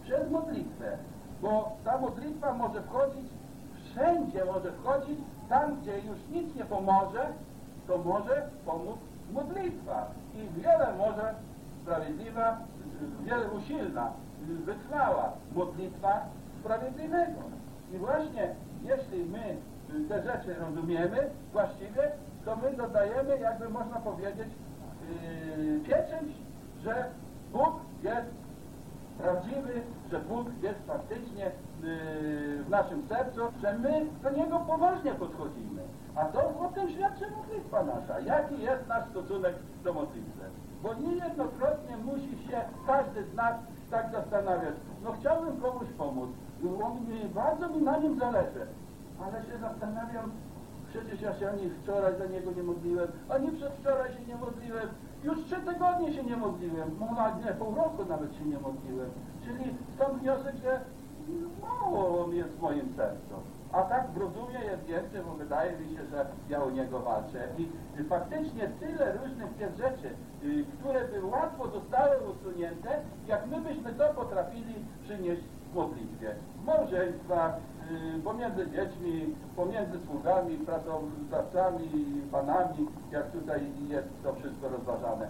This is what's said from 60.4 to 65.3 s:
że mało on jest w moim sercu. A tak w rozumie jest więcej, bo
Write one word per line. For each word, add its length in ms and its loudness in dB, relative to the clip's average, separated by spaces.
że 160 4
mało 640 4
on 80 0
jest 160 2
w 120 -8
moim 340 0
sercu. 400 -2
A 100 6
tak 300 4
w 60 -2
rozumie 420 -2
jest 120 -4
więcej, 380 -2
bo 100 -6